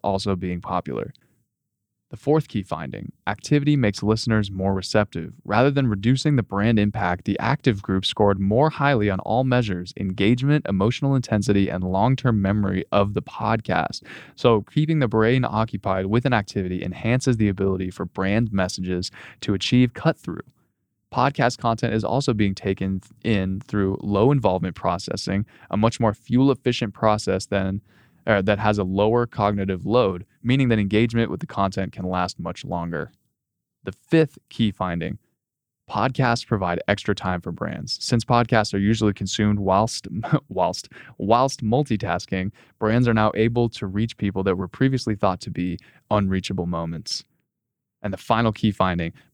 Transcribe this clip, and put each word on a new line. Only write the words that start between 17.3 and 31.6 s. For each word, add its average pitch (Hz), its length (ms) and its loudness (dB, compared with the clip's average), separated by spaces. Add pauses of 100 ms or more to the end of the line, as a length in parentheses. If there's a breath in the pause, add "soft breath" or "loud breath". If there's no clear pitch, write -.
the 107 120 4
ability 95 400 0
for 92 160 -8
brand 104 480 -2
messages 92 560 -2 (320 loud breath)
to 104 140 0
achieve 123 400 2
cut-through. - 480 -4 (680)
Podcast 127 460 0
content 113 380 -2
is 107 80 0
also 127 320 0
being 104 180 2
taken 95 480 -4
th-, - 100 -20 (120)
in 95 380 0
through 98 400 -2
low 104 300 2
involvement 92 440 0
processing, 95 720 -4 (240 loud breath)
a - 40 -2
much 110 240 2
more 110 140 2
fuel 131 380 2
efficient 120 420 -2
process 104 540 0
than, 95 340 -2 (460 soft breath)
uh, 104 140 4
that 101 160 2
has 104 220 0
a 98 40 2
lower 107 440 2
cognitive 101 580 -2
load, 101 400 2 (160)
meaning 127 280 2
that 110 100 2
engagement 113 500 2
with 90 120 -6
the - 40 -10
content 95 460 -4